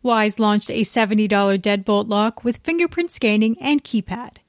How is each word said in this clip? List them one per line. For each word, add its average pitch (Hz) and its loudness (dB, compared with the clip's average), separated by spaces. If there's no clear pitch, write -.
Wyze 220 2
launched 208 2
a 226 0
seventy 214 2
dollar 196 2
deadbolt 202 0
lock 214 -2
with 240 -4
fingerprint 339 -2
scanning 220 0
and 285 0
keypad. 220 -6